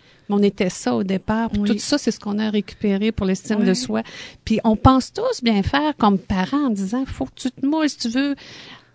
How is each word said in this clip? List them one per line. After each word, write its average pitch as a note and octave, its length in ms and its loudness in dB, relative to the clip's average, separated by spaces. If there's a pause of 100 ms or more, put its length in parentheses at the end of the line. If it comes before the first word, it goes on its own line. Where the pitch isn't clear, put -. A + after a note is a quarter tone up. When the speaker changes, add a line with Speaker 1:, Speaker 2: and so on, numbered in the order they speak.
(280)
Speaker 1:
mais G3+ 80 2
on G3+ 80 4
était G3 260 2
ça - 260 -2
au A3 80 0
départ. G#3+ 460 -2
Puis G#3 120 -2
Speaker 2:
Oui. G3+ 80 0
Speaker 1:
tout G#3 100 2
ça, - 180 0
c'est A#3+ 140 0
ce - 80 -6
qu'on G#3 200 -4
a A3 100 0
récupéré G#3 640 0
pour G3+ 120 -2
l'estime F#3+ 360 0
de F#3+ 60 4
Speaker 2:
Ouais. F#3 80 4
Speaker 1:
soi. A3 280 -2 (400)
Puis A3 220 2
on A3 100 6
pense C4 380 2
tous A#4 280 -2
bien G#3+ 220 2
faire D4 340 0
comme G3+ 200 4
parents G3+ 500 -2
en - 40 0
disant, « G3+ 360 -2
Faut - 180 -6
que - 100 -18
tu - 160 -6
te - 140 -8
moules D#4 240 2
si - 100 -8
tu A#3 100 -4
veux C#4 260 0 (600)